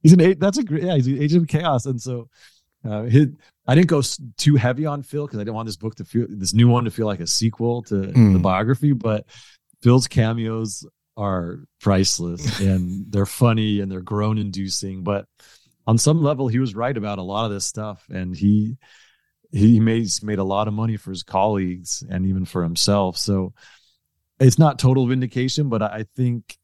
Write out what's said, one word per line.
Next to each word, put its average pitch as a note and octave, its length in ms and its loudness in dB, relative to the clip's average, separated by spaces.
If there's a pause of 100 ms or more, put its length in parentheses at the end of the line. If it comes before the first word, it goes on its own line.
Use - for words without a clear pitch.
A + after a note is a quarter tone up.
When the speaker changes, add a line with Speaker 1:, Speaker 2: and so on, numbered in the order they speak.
Speaker 1:
He's D#3 80 10
an F3+ 80 10
a-, F3+ 140 6
that's F#3+ 240 0
a D4 80 -2
great, D3+ 180 -4
yeah, F3 120 -2
he's B2+ 120 2
an C#3 140 -2
agent D#3+ 220 2
of D3 40 -2
chaos. D3+ 380 0
And B2+ 160 -6
so, B2 260 -10 (560)
uh, G#2+ 200 -6
he, C3 240 6 (380)
I B2+ 100 2
didn't F3 120 6
go D#3 120 2
s-, - 200 -6 (160)
too D3 220 4
heavy B2+ 280 0
on C#3+ 160 -6
Phil C#3+ 280 -8
'cause A2 80 -10
I G#2 60 -6
didn't A2 120 -8
want A2+ 120 -8
this G2 100 -10
book A2 180 -10
to - 80 -14
feel, A#2 240 -4
this F#2 260 -6
new A#2 140 6
one A#2+ 160 4
to A2+ 80 -4
feel A2+ 140 -4
like G2 160 -4
a E2+ 60 -8
sequel A#2 560 -2
to - 120 -6
Speaker 2:
Mm. G2 380 4
Speaker 1:
the F#2 60 4
biography, A2 520 0
but G#2+ 340 -2 (560)
Phil's B2 280 4
cameos A2+ 760 -4 (300)
are F#2 440 -6 (200)
priceless F#2+ 800 -2
Speaker 2:
<laughs> - 0 -
Speaker 1:
and F#2+ 500 -2
they're G2+ 160 2
funny A2 540 0
and G2 100 -4
they're F#2 120 -8
groan G#2 360 -2
inducing. F#2+ 680 -6
But G2+ 220 -4 (600)
on A2+ 100 2
some D#3 240 2
level, C#3 280 -2
he A#2 100 0
was A#2 160 -2
right B2 220 -4
about G#2 200 -6
a F#2 60 -8
lot G2+ 220 -4
of G#2+ 60 -4
this G2 140 -8
stuff. G#2+ 440 -10
And F#2 260 -8
he, G#2+ 400 0 (760)
he G#2+ 280 6
made, A2+ 280 0 (140)
made G#2 180 -4
a F#2+ 40 -2
lot G2 240 0
of G#2 60 -4
money A2 240 -4
for F#2+ 140 -12
his F2+ 120 -12
colleagues F#2+ 840 -2
and F#2 160 -4
even F#2+ 180 -2
for F2+ 180 -6
himself. F#2 560 0
So F#2+ 360 -2 (840)
it's C3+ 200 6
not C#3+ 200 4
total C3 280 2
vindication, C3 640 -2
but A2 120 -2
I, G#2+ 180 -6
I G#2+ 60 -8 (100)
think A#2+ 480 -4